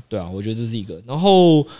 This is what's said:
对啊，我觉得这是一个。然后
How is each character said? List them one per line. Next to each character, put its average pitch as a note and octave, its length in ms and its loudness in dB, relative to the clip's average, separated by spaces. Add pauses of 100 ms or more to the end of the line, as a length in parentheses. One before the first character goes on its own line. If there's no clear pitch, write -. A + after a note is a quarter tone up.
对 G#2+ 120 -8
啊， F2 120 -10
我 F#2+ 80 -10
觉 G2+ 100 -8
得 A2 60 -6
这 A#2 120 -8
是 A2+ 100 -8
一 G#2 60 -8
个。 F2 240 -16
然 C3 100 -8
后 F3 480 4 (140)